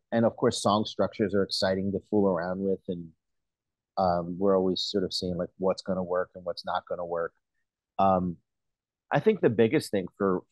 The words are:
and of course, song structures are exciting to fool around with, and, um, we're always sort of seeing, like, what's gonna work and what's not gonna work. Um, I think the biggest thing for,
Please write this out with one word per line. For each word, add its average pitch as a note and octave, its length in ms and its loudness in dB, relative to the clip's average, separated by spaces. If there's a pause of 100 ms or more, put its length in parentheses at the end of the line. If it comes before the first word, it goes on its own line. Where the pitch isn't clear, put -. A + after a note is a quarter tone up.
(120)
and A#2 140 2
of - 100 0
course, - 260 0
song G#2 220 2
structures G2 500 -2
are G2 80 2
exciting F#2+ 500 -2
to F#2+ 80 -2 (100)
fool G2+ 180 4
around F#2 320 -2
with, F#2+ 280 -2
and, E2+ 240 -8 (840)
um, F2 400 0
we're G2 180 2
always F#2 260 2
sort F#2+ 220 -2
of F2 100 -6
seeing, F2+ 220 -4
like, F2 220 -4
what's F#2 240 -2
gonna F#2 200 -4
work F2+ 320 -2
and F#2 100 -14
what's F2 200 -8
not F2+ 240 -4
gonna F2 180 -6
work. E2+ 280 -6 (640)
Um, F#2 400 2 (720)
I C#3+ 100 2
think A3 200 2
the D#3 100 4
biggest A2+ 400 2
thing F#2 180 -2 (100)
for, F#2+ 340 2